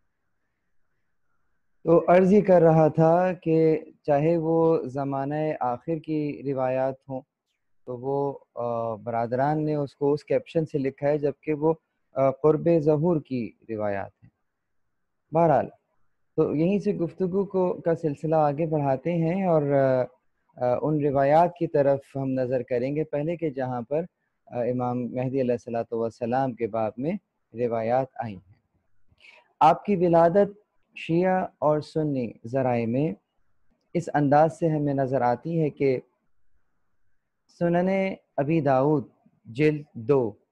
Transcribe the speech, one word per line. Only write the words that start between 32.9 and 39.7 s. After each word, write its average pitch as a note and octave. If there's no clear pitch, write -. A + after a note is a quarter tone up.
इस E3
अंदाज D3
से E3
हमें D3
नज़र C3+
आती A#2+
है D#3
कि C3+
सुनने F#3
अबी D#3
दाऊद C3+
जिल्द D3